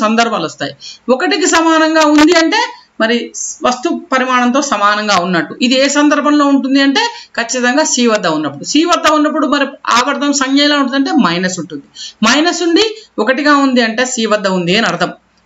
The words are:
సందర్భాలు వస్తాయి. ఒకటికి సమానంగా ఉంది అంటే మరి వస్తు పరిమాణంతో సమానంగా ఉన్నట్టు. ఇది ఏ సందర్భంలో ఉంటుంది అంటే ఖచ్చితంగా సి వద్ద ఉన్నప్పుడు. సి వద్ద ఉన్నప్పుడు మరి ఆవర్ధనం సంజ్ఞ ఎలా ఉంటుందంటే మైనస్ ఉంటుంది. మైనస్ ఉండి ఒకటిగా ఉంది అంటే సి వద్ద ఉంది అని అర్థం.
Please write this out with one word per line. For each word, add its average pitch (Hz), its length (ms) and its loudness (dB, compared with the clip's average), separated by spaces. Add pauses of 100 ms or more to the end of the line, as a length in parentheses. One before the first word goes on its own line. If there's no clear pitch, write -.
సందర్భాలు 220 460 0
వస్తాయి. 139 220 -8 (420)
ఒకటికి 370 320 -2 (100)
సమానంగా 320 480 2 (100)
ఉంది 311 300 4
అంటే 403 160 0 (400)
మరి 226 160 0 (500)
వస్తు - 220 -2 (240)
పరిమాణంతో 247 480 0 (120)
సమానంగా 208 420 0 (120)
ఉన్నట్టు. 170 260 -2 (120)
ఇది 247 100 2 (100)
ఏ - 20 2 (100)
సందర్భంలో 294 560 2
ఉంటుంది 269 340 2
అంటే 349 160 2 (360)
ఖచ్చితంగా 247 540 0
సి 247 100 -2 (100)
వద్ద 202 220 -2
ఉన్నప్పుడు. 151 360 -6
సి 294 100 2 (100)
వద్ద 330 160 0 (100)
ఉన్నప్పుడు 302 380 0
మరి 277 120 0 (300)
ఆవర్ధనం 277 460 -2
సంజ్ఞ 269 240 0
ఎలా 294 160 2
ఉంటుందంటే 269 300 -2 (140)
మైనస్ 180 360 0
ఉంటుంది. 147 240 -12 (400)
మైనస్ 320 400 2
ఉండి 339 180 2 (380)
ఒకటిగా 277 320 2 (100)
ఉంది 247 240 2
అంటే 226 240 -2
సి 226 100 -4 (120)
వద్ద 196 120 -2 (120)
ఉంది 175 200 0
అని 226 140 0
అర్థం. 180 200 -4 (340)